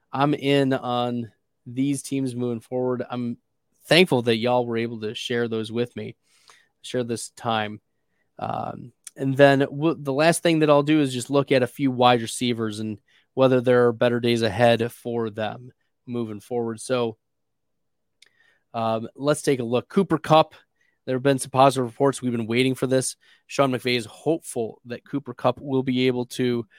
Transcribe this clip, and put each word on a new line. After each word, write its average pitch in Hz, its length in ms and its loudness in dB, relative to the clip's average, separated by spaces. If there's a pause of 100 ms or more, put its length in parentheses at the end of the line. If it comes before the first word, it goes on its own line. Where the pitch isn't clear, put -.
(120)
I'm 143 220 2
in 139 400 2
on 123 580 -4 (320)
these 135 380 -4
teams 135 320 -4
moving 120 260 -4
forward. 127 480 -4
I'm 120 300 -8 (480)
thankful 151 360 4
that 117 140 2
y'all 120 300 0
were 117 100 -4
able 117 240 -4
to 107 140 -8
share 120 340 -4
those 110 240 -6
with 117 240 -4
me, 110 200 -12 (640)
share 123 220 -4
this 117 260 -8
time. 107 500 -4 (580)
Um, 117 540 -8 (240)
and 135 180 -2
then 139 260 8
w-, 143 380 0
the 143 140 -6
last 156 300 2
thing 165 160 2
that 151 100 4
I'll 147 140 6
do 151 180 2
is 131 120 0
just 123 180 -6
look 139 220 2
at 127 100 4
a 120 40 2
few 139 240 -2
wide 123 300 4
receivers 113 600 -4
and 107 180 -8 (340)
whether 131 300 4
there 123 240 4
are 120 60 4
better 120 280 0
days 120 220 2
ahead 117 500 2
for 117 380 -6
them 113 420 -8 (340)
moving 113 340 -8
forward. 117 400 -6
So, 120 360 -2 (1600)
um, 113 420 -4
let's 147 260 0
take 135 180 0
a 120 40 -6
look. 117 240 -2
Cooper 170 300 0
Kupp, 156 360 4 (520)
there 131 100 -2
have 123 60 -6
been 135 160 2
some - 120 -12
positive 131 360 4
reports. 135 340 -2
We've 127 100 -4
been 117 160 -4
waiting 127 280 0
for 135 120 -4
this. 127 300 0 (300)
Sean 139 260 0
McVay 123 240 -2
is 113 80 -4
hopeful - 800 -6
that 120 220 -14
Cooper 131 260 -8
Kupp - 260 -2
will 131 240 -2
be 127 240 0
able 123 200 0
to 120 400 -4 (120)